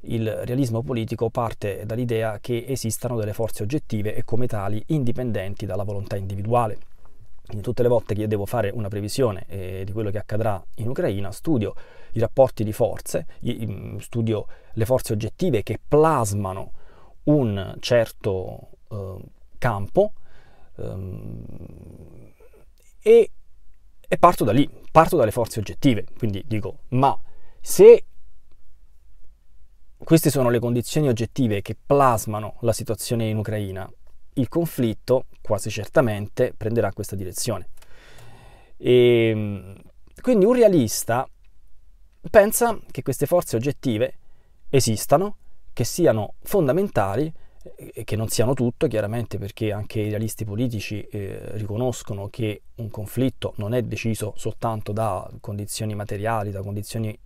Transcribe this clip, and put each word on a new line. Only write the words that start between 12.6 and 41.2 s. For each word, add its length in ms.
di 80
forze, 540
i, 260
mm, 300
studio 500
le 140
forze 260
oggettive 520
che 220
plasmano 840
un 560
certo, 880
eh, 260
campo, 560
ehm, 1600
e, 300
e 100
parto 260
da 80
lì, 180
parto 240
dalle 160
forze 280
oggettive, 460
quindi 280
dico: 340
"Ma 280
se 440
queste 320
sono 200
le 100
condizioni 480
oggettive 540
che 240
plasmano 760
la 120
situazione 560
in 80
Ucraina, 520
il 160
conflitto 800
quasi 280
certamente 840
prenderà 360
questa 240
direzione". 540
Ehm, 1000
quindi 240
un 80
realista 760